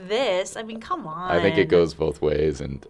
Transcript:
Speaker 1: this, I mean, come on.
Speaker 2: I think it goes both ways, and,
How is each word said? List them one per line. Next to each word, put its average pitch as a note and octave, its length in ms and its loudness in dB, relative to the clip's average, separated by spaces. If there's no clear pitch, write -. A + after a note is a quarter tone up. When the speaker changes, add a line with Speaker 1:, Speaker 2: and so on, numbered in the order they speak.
Speaker 1:
this, G3+ 500 0
I A3 60 -10
mean, A3 180 -12
come D#4+ 260 -8
on. D#3+ 240 -6
Speaker 2:
I F2 100 4
think G2 160 2
it F#2+ 120 6
goes E2+ 240 4
both D#2 280 -2
ways, D2+ 400 2
and, C#2 280 -8